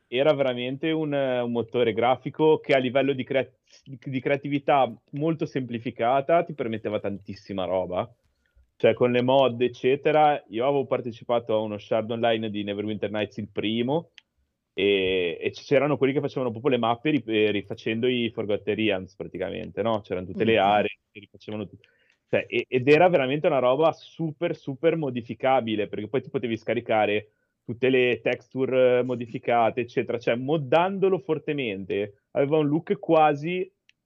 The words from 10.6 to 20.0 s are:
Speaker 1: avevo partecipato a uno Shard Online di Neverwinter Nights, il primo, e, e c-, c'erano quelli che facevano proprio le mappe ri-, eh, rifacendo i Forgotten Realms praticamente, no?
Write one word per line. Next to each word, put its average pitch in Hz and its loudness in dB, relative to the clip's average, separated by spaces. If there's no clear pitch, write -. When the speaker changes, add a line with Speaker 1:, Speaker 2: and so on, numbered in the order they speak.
Speaker 1:
avevo 139 0
partecipato 117 -2
a 110 2
uno 107 -4
Shard 110 -2
Online 113 0
di 104 -6
Neverwinter 104 -4
Nights, 107 -4
il 107 -8
primo, 120 -2
e, 92 0
e 95 -4
c-, - -18
c'erano 139 2
quelli 135 0
che 147 0
facevano 135 -4
proprio 113 -2
le 123 2
mappe 117 0
ri-, 135 0
eh, 107 2
rifacendo 113 -4
i 120 0
Forgotten 104 -4
Realms 98 -2
praticamente, 90 -8
no? 110 0